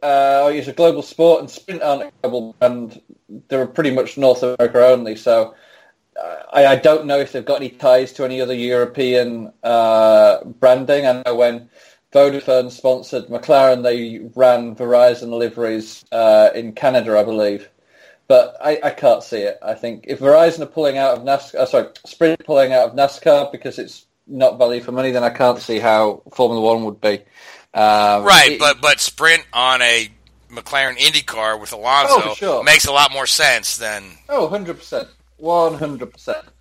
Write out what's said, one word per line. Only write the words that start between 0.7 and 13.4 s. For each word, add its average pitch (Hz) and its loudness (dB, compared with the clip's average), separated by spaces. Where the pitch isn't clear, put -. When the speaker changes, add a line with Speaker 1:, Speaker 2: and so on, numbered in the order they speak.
Speaker 1:
global 160 2
sport, 160 2
and 139 -14
Sprint - -16
aren't 139 -4
a - -14
global 117 -8
brand. 123 -2
They're 131 -4
pretty 151 -4
much 127 -4
North 127 2
America 123 2
only. 120 2
So, 113 -2
uh, 85 -12
I, 143 4
I 135 4
don't 151 2
know 143 0
if 139 -6
they've 123 -10
got 139 -2
any 135 -10
ties 131 2
to 139 -6
any 127 -6
other 127 -4
European, 123 -2
uh, 110 4
branding. 135 0
I 127 -2
know 120 -2
when 120 -2
Vodafone 135 2
sponsored 127 -4
McLaren, 131 2